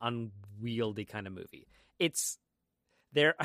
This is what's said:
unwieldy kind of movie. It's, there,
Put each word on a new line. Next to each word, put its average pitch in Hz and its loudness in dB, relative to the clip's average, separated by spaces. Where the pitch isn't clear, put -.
unwieldy 110 -2
kind 101 -8
of 95 -8
movie. - -14
It's, - 0
there, 151 8